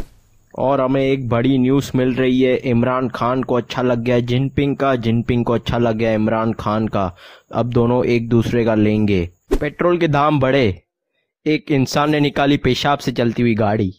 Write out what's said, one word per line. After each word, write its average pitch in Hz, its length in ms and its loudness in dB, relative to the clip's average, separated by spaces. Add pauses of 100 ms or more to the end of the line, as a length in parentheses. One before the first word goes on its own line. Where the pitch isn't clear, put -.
(600)
और 131 220 0
हमें 135 220 0
एक 135 260 -2
बड़ी 123 280 2
न्यूज़ 135 380 2
मिल 127 200 0
रही 127 260 2
है, 127 160 2
इमरान 127 520 0
खान 123 340 -4
को 123 120 -2
अच्छा 123 260 -4
लग 123 180 0
गया 120 200 0
जिनपिंग 131 580 -2
का, 139 180 0
जिनपिंग 117 500 0
को 117 80 0
अच्छा 117 240 -2
लग 117 180 2
गया 113 180 0
इमरान 110 400 0
खान 110 340 -2
का। 98 280 -4 (380)
अब 117 160 -2
दोनों 120 360 0
एक 117 240 0
दूसरे 117 360 2
का 113 100 0
लेंगे। 107 540 2 (320)
पेट्रोल 170 360 -2
के 165 100 0
दाम 147 320 2
बढ़े, 131 420 0 (640)
एक 151 260 -2
इंसान 143 380 0
ने 151 100 2
निकाली 143 380 2
पेशाब 139 420 0
से - 120 -6
चलती 120 300 -2
हुई 117 140 2
गाड़ी। 104 440 0